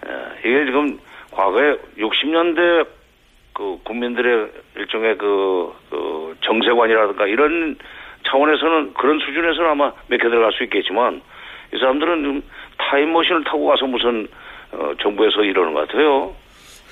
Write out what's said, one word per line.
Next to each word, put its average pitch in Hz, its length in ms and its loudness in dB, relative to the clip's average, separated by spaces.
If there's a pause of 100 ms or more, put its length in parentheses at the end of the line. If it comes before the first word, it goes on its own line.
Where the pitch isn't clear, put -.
에, - 60 -12 (300)
이게 135 260 2
지금 135 320 0 (320)
과거에 104 480 2 (200)
육십 113 320 -2
년대 170 540 2 (680)
그 95 300 -6
국민들의 120 640 0 (300)
일종의 110 400 -2
그, 95 540 0 (200)
그 80 500 -8
정세관이라든가 110 840 2
이런 151 500 0 (480)
차원에서는, 147 680 2
그런 147 260 2
수준에서는 160 500 0
아마 143 220 2 (160)
맥혀 120 220 0
들어갈 113 240 4
수 131 100 -4
있겠지만 104 580 -2 (520)
이 - 40 -6
사람들은 147 440 0
지금 143 200 -4 (360)
타임머신을 165 640 2
타고 147 240 -2
가서 139 180 2
무슨, 117 420 -2 (440)
어, 73 300 -6
정부에서 104 420 2
이러는 90 300 2
것 76 140 -2
같아요. 139 460 2 (580)